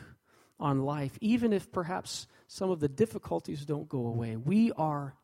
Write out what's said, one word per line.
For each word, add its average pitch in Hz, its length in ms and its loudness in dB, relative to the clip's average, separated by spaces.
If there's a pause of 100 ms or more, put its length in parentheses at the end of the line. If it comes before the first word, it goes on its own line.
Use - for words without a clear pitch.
(600)
on 139 220 2
life, 143 400 -2
even 226 320 4
if - 180 -2
perhaps 180 560 -4 (180)
some - 240 -4
of 175 120 0
the 147 80 2
difficulties 160 760 -2
don't 147 240 -4
go 127 200 -2
away. 117 280 -2
We 196 380 4
are 147 500 -2